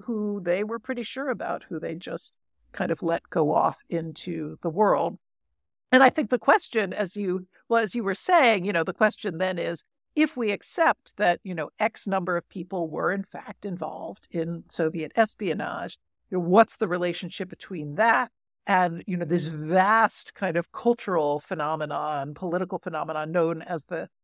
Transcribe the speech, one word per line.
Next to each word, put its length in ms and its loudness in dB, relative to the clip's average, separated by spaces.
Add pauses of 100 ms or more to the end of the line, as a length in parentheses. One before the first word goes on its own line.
who 400 -4
they 180 2
were 160 -6
pretty 260 -6
sure 260 -6
about, 400 -4
who 100 -6
they 140 -6
just 420 -8 (360)
kind 180 -4
of 120 -4
let 280 0
go 240 2
off 340 2
into 720 -6
the 100 -4
world. 480 2 (720)
And 100 10
I 80 10
think 200 -2
the 80 2
question, 540 2
as 240 -4
you, 300 -2 (220)
well, 120 4
as 140 -2
you 80 -2
were 120 0
saying, 500 4
you 80 -2
know, 100 2
the 100 -4
question 460 0
then 180 0
is, 280 -4 (320)
if 200 2
we 140 0
accept 640 0
that, 280 2
you 100 -8
know, 240 -4
X 300 -2
number 280 0
of 120 -6
people 420 -6
were 220 -2
in 100 -2
fact 420 -14
involved 680 -8
in 380 -4
Soviet 460 -4
espionage, 840 -2 (320)
you 100 -4
know, 60 0
what's 320 6
the 120 -2
relationship 600 -4
between 460 -10
that 380 2 (340)
and, 400 2
you 100 -2
know, 80 -2
this 220 0
vast 880 2
kind 220 -2
of 160 -4
cultural 640 0
phenomenon, 960 -4
political 460 -4
phenomenon 500 -6
known 320 2
as 220 -6
the, 240 -8 (160)